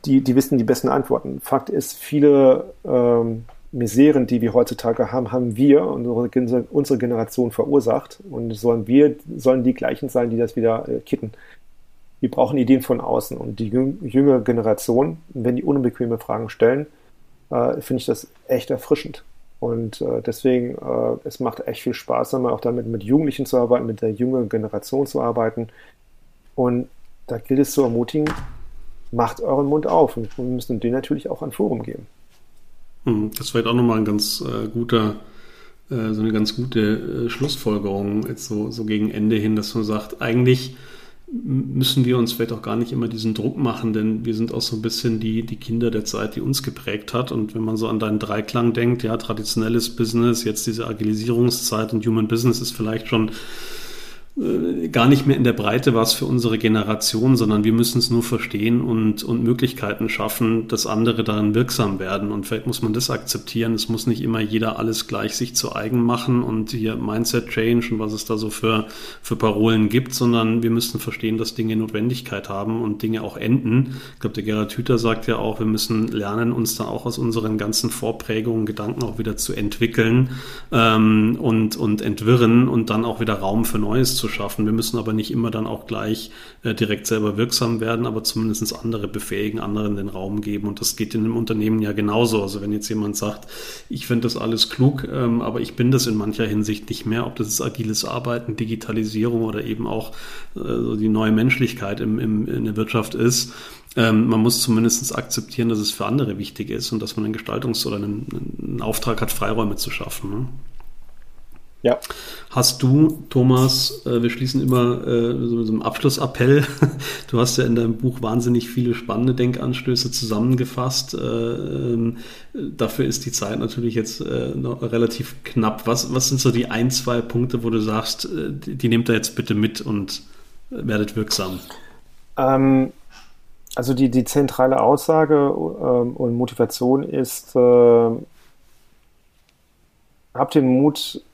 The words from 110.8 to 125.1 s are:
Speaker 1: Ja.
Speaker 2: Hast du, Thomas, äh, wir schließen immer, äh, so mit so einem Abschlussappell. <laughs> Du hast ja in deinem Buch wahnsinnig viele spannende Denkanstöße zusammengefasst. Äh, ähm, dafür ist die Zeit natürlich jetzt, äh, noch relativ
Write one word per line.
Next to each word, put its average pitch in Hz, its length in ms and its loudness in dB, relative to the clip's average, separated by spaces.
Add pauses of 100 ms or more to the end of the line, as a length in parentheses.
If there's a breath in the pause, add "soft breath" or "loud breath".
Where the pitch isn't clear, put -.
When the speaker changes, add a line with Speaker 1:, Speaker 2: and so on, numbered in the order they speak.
Speaker 1:
Ja. 120 160 4 (520 loud breath)
Speaker 2:
Hast - 320 0
du, 151 460 4
Thomas, 131 760 4
äh, 120 160 2
wir 117 80 2
schließen 131 320 -2
immer, 123 440 2
äh, 117 260 2
so 120 240 -2
mit 117 100 0
so 110 60 0
einem 110 100 0
Abschlussappell. 135 880 2
<laughs> - 40 -10 (560 loud breath)
Du 117 100 2
hast 123 160 2
ja 120 80 2
in 120 100 2
deinem 117 220 2
Buch 127 240 -2
wahnsinnig 120 480 0
viele 120 260 0
spannende 123 400 0
Denkanstöße 123 760 0
zusammengefasst. 123 1040 0
Äh, - 20 -6
ähm, 117 1000 -2 (340 loud breath)
dafür 139 540 -2
ist - 180 -4
die 120 80 -6
Zeit 104 260 -4
natürlich 117 360 -2
jetzt, 110 260 -4
äh, 123 340 -4
noch 127 280 -4
relativ 117 600 -2